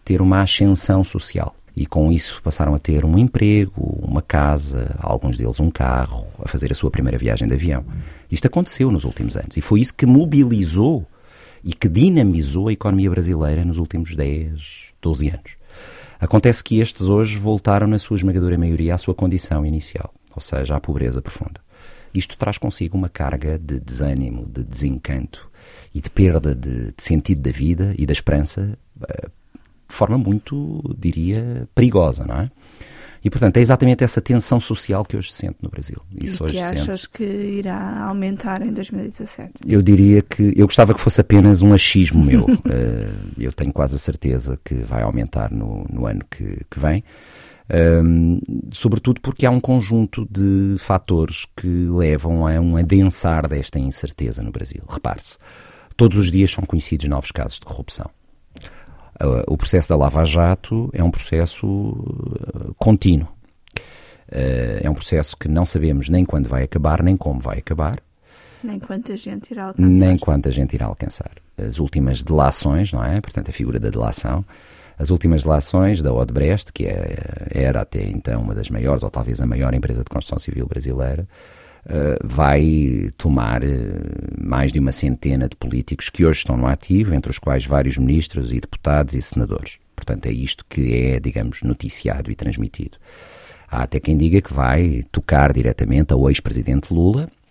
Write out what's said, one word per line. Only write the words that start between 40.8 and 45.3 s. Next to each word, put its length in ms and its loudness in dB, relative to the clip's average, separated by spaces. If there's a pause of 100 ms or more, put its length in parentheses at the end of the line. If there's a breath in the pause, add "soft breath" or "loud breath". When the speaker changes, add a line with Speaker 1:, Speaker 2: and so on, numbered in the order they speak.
Speaker 1:
que 60 0
fosse 220 2
apenas 420 8
um 100 10
achismo 520 6
meu. 220 6
Speaker 2:
<laughs> 220 4
Speaker 1:
Eh, 400 -2 (300)
eu 140 -6
tenho 200 -4
quase 220 0
a 40 -2
certeza 640 -2
que 100 -6
vai 280 -4
aumentar 500 -2